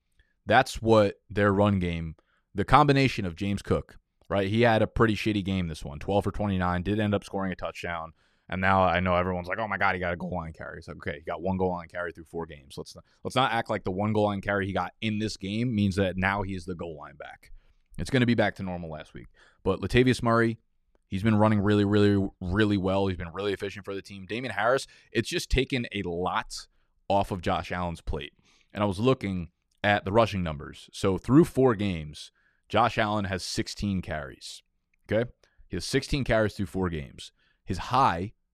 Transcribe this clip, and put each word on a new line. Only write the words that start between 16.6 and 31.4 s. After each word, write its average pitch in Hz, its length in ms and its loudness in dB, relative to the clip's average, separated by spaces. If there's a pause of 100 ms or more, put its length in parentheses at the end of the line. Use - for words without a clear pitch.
the 90 100 -8
goal 85 200 -10
line 73 200 -16
back." 69 360 -20 (460)
It's 85 140 -6
gonna 123 160 4
be 120 80 4
back 104 220 0
to 98 60 -10
normal 87 280 -8
last 76 240 -14
week. - 140 -18 (340)
But 95 180 -2
Latavius 123 400 4
Murray, 117 380 2 (480)
he's 95 160 -6
been 107 140 4
running 107 220 6
really, 104 260 4
really, 101 380 6 (160)
really 101 380 2
well. 95 300 2
He's 92 100 -2
been 85 160 -10
really 101 180 -4
efficient 98 320 -6
for 98 120 -8
the 98 80 -8
team. 98 260 -16
Damian 120 240 -6
Harris, 113 320 2 (260)
it's - 180 -2
just 165 200 -4
taken 131 420 0
a 101 120 -6
lot 90 640 -4 (400)
off 98 240 0
of 95 100 -6
Josh 90 300 -2
Allen's 87 300 -6
plate. - 320 -8 (380)
And 101 120 -2
I - 20 2
was 98 140 -2
looking 101 500 0 (340)
at 104 200 2
the 92 80 -6
rushing 104 300 2
numbers. 73 520 -8
So 95 240 0
through 139 280 6